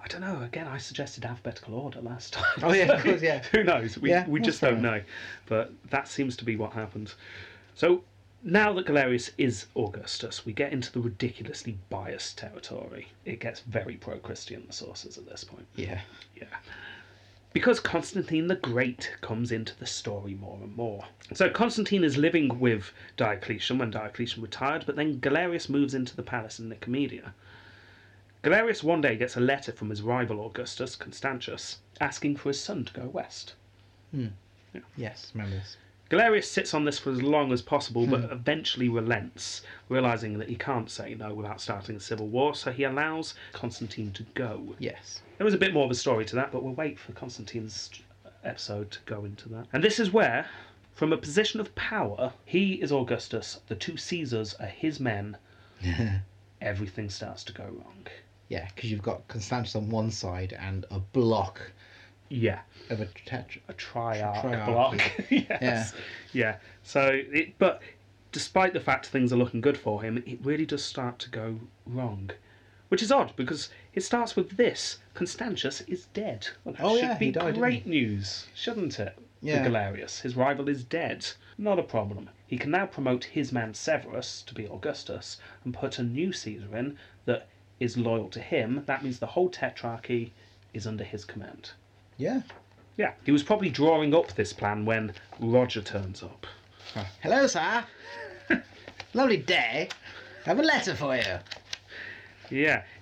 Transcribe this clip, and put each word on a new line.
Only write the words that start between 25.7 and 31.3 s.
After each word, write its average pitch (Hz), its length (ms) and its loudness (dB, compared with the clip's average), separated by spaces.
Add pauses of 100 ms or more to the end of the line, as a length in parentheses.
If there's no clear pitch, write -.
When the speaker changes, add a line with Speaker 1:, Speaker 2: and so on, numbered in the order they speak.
Speaker 1:
into 127 200 -2
the 120 80 -4
palace 110 360 -6
in 113 100 -8
Nicomedia. 120 640 -4 (1080)
Galerius 214 400 4
one 160 180 4
day 131 140 4
gets 123 200 -2
a 120 60 0
letter 135 300 2
from 107 180 -6
his 104 140 -6
rival 113 420 0
Augustus, 123 500 -6
Constantius, - 840 -8 (200)